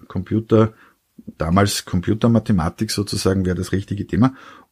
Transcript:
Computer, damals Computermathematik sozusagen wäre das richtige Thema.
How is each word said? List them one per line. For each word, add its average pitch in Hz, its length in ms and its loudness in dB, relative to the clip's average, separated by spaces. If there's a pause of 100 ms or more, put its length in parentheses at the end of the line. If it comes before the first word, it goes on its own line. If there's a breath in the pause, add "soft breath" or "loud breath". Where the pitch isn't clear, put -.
Computer, 110 640 0 (640 soft breath)
damals 95 480 2
Computermathematik 110 1080 0
sozusagen 98 540 -2
wäre 90 100 -2
das 92 160 -6
richtige 101 360 -6
Thema. 127 280 0 (360 loud breath)